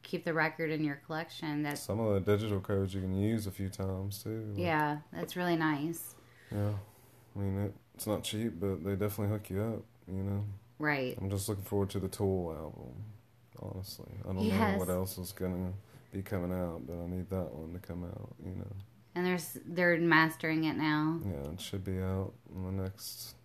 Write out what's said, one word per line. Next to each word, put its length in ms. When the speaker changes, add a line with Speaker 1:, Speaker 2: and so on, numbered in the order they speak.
Speaker 1:
keep 240
the 80
record 360
in 140
your 220
collection. 580
That's 180
Speaker 2:
Some 180
of 140
the 60
digital 240
codes 340
you 80
can 140
use 320
a 40
few 180
times, 540
too. 260
Like 100
Speaker 1:
Yeah, 380
that's 220
really 200
nice. 600
Speaker 2:
Yeah. 200
I 40
mean, 200
it, 140
it's 100
not 180
cheap, 360
but 240
they 120
definitely 380
hook 160
you 120
up, 200
you 100
know? 200
Speaker 1:
Right. 440
Speaker 2:
I'm 80
just 180
looking 160
forward 280
to 80
the 100
Tool 500
album, 340
honestly. 500
I 40
don't 100
know 60
Speaker 1:
Yes. 360
Speaker 2:
what 100
else 280
is 140
gonna 400
be 100
coming 300
out, 340
but 160
I 60
need 220
that 240
one 200
to 60
come 240
out, 320
you 100
know? 160
Speaker 1:
And 100
there's, 400
they're 320
mastering 680
it 100
now. 500
Speaker 2:
Yeah, 280
it 80
should 240
be 140
out 340
in 100
the 60
next 600